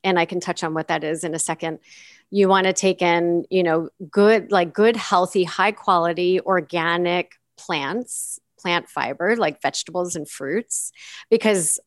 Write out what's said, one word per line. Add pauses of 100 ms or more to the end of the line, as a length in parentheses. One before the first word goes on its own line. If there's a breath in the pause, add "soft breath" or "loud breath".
and
I
can
touch
on
what
that
is
in
a
second. (500 soft breath)
You
wanna
take
in,
you
know, (200)
good,
like,
good,
healthy,
high
quality,
organic (240)
plants, (200)
plant
fiber,
like
vegetables
and
fruits, (380 loud breath)
because